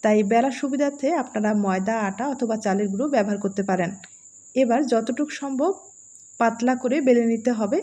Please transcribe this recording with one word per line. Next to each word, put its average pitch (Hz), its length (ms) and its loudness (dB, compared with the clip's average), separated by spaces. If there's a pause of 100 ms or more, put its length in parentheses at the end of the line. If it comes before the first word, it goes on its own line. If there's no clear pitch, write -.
তাই 214 200 4
বেলার 233 380 2
সুবিধার্থে 285 540 -2
আপনারা 226 400 -2
ময়দা, 202 440 0
আটা 196 300 -4
অথবা 240 280 -2
চালের 208 320 0
গুঁড়ো 202 200 -2
ব্যবহার 208 300 0
করতে 196 240 -4
পারেন। 180 280 0 (640)
এবার 247 320 2
যতটুকু 240 440 -2
সম্ভব 277 420 -2 (680)
পাতলা 233 360 0
করে 247 260 -2
বেলে 247 260 4
নিতে 226 260 0
হবে। 220 300 0